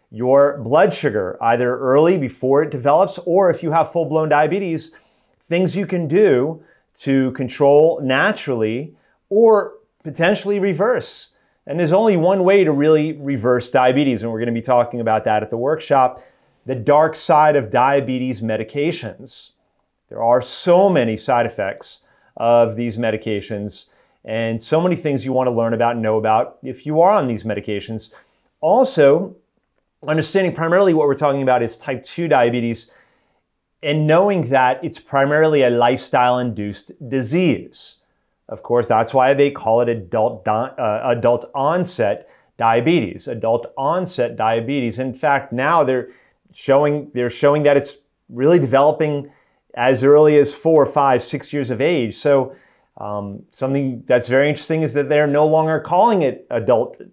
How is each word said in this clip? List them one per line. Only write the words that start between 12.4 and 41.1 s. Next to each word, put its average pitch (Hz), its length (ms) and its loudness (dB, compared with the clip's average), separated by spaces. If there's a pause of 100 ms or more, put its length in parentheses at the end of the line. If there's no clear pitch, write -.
way 196 180 4
to 165 100 2
really 151 400 0
reverse 127 580 -2
diabetes, 127 520 2
and 117 80 -6
we're 110 100 -6
gonna 120 120 -4
be 117 80 -4
talking 123 400 0
about 110 240 -2
that 107 180 0
at 107 60 -10
the 117 80 -6
workshop, 131 640 0 (440)
the 127 80 -6
dark 147 420 2
side 151 400 4
of 120 140 -2
diabetes 127 720 0
medications. 113 1080 -8 (580)
There - 120 -8
are 120 200 2
so 185 480 2
many 117 260 0
side 120 300 0
effects - 540 -8 (360)
of 117 400 2
these 117 220 -6
medications 107 880 -6 (380)
and 113 360 -6
so - 180 -2
many 175 180 0
things 143 280 -4
you 131 80 -6
wanna 127 200 0
learn 113 200 0
about 117 200 0
and 117 100 -4
know 110 160 0
about 110 440 -2
if 127 220 -12
you 151 160 -2
are 185 120 4
on 175 160 0
these 104 160 -6
medications. 107 680 -8 (500)
Also, 170 720 2 (720)
understanding 160 460 0
primarily 170 400 2
what 156 140 2
we're 143 80 2
talking 139 260 0
about 127 220 2
is 113 160 -6
type - 240 -8
two - 260 -8
diabetes 120 640 0 (920)
and 151 240 -2
knowing 170 440 2
that 131 320 2
it's 165 160 -10
primarily 147 640 2
a 123 80 4
lifestyle-induced 123 1200 -2 (160)
disease. 131 880 -4 (540)
Of 107 120 -14
course, 120 240 0
that's 113 280 0
why 131 180 2
they 139 180 2
call 117 300 -2
it 120 80 0
adult 113 560 -4
di-, 117 340 -4
uh, 120 380 -2